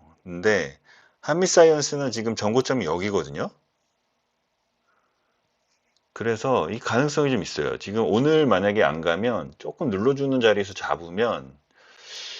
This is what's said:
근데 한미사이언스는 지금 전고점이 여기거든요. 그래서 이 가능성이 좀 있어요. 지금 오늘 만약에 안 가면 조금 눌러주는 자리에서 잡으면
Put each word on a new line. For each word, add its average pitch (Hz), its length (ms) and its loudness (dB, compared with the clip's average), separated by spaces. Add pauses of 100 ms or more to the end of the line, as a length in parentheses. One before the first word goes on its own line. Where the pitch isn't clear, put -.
(240)
근데 87 560 0 (400)
한미사이언스는 156 920 4
지금 113 240 -4
전고점이 117 500 0
여기거든요. 87 640 -2 (2750)
그래서 110 580 0
이 113 80 -6
가능성이 143 500 0
좀 113 140 -2
있어요. 71 340 -4
지금 104 300 -4
오늘 143 400 4
만약에 101 340 2
안 78 200 2
가면 85 560 -2
조금 - 320 -6
눌러주는 135 500 0
자리에서 101 340 2
잡으면 85 800 -4 (840)